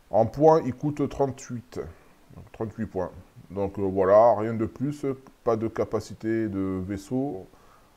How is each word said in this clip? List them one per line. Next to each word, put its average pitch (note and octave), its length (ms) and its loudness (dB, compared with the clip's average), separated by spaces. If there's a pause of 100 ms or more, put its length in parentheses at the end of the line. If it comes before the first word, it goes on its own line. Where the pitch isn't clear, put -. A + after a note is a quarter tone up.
En A2 160 2
points, D#3 400 4
il B2+ 80 -2
coûte D3 380 -4
trente-huit. B2+ 680 -6 (560)
Donc, - 180 -20
trente-huit A2 340 -8
points. F2+ 240 -6 (400)
Donc, G2 280 -4
euh, G2+ 40 -2
voilà, G2 520 6
rien A2 200 -2
de A2 100 -2
plus, C#3+ 400 -6 (400)
pas A2+ 120 2
de A2 120 -4
capacité A2 800 -4
de F#2+ 400 -4
vaisseau, B2+ 560 -6 (520)